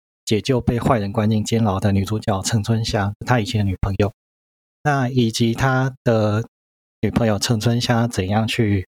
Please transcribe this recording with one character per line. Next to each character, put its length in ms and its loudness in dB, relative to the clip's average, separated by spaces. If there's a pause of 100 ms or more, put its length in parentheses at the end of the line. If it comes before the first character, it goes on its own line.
(240)
解 160 0
救 220 0
被 180 -2
坏 200 2
人 120 -4
关 180 0
进 140 2
监 180 0
牢 200 0
的 100 2
女 140 2
主 120 -4
角 260 -2
陈 200 -2
春 220 -2
香， 280 -2 (120)
他 160 2
以 20 -4
前 220 -2
的 40 0
女 120 -2
朋 160 -2
友。 120 0 (720)
那 260 0
以 200 2
及 240 0
他 400 0 (100)
的 420 2 (560)
女 100 0
朋 160 2
友 100 2
陈 220 0
春 220 0
香 260 2
怎 220 -4
样 180 0
去 400 0 (100)